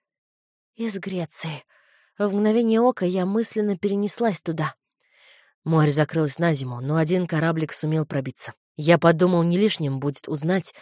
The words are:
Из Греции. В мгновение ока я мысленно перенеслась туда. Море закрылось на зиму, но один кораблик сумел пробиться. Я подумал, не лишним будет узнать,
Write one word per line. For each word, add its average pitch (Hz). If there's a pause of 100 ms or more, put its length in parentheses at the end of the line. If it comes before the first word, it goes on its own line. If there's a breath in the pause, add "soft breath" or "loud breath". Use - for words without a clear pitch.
(760)
Из 220
Греции. 165 (540 soft breath)
В 208
мгновение 220
ока 247
я 180
мысленно 208
перенеслась 202
туда. 160 (880 soft breath)
Море 156
закрылось 151
на 170
зиму, 127
но 147
один 170
кораблик 160
сумел 156
пробиться. - (240)
Я 156
подумал, 170
не 175
лишним 156
будет 139
узнать, 156